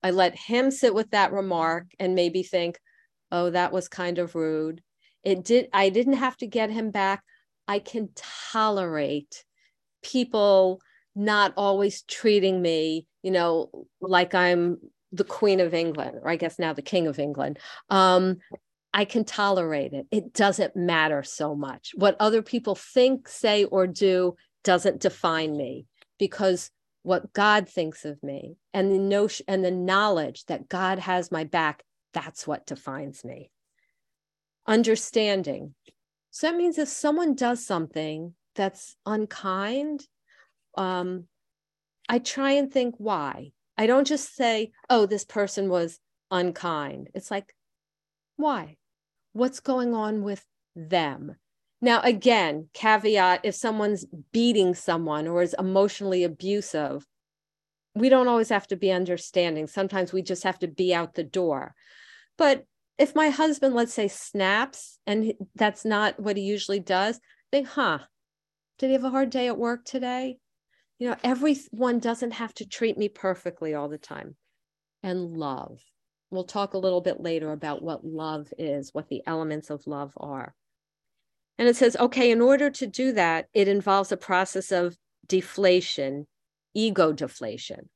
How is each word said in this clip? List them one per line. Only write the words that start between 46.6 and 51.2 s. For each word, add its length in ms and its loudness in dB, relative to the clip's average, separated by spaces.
It's 160 -12
like, 240 -8
why? 420 -4
What's 260 -2
going 360 -2
on 260 -2
with 240 -8
them? 640 -4